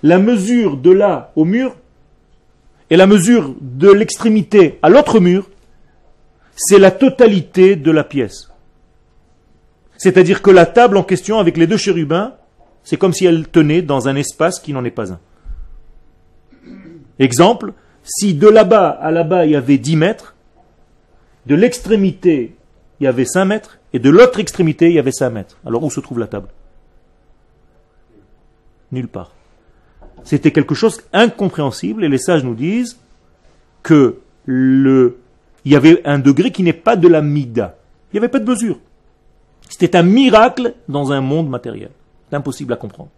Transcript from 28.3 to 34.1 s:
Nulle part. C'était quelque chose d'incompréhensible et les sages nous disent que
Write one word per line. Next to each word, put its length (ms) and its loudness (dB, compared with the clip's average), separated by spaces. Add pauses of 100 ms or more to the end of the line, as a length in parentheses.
Nulle 160 -10
part. 240 -18 (880)
C'était 300 -2
quelque 220 -2
chose 260 -4 (140)
d'incompréhensible 880 -4
et 40 -2
les 100 -2
sages 260 -2
nous 100 -8
disent 440 -6 (840)
que 360 2 (260)